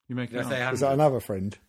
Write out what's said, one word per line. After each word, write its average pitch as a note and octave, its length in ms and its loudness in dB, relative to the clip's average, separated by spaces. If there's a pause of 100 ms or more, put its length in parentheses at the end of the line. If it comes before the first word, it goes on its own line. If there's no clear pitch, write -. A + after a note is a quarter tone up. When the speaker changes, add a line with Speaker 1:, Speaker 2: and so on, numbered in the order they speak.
Speaker 1:
You B2 80 -6
make B2 140 -6
Speaker 2:
Did A#2+ 100 -6
Speaker 1:
it B2+ 60 -4
Speaker 2:
I B2 40 -4
say B2+ 120 -2
Speaker 1:
up. B2+ 120 -2
Speaker 3:
Is A#2+ 60 0
that C#3 80 2
Speaker 2:
hundred? C#3 140 4
Speaker 3:
another C3 180 4
friend? G2+ 360 -4 (120)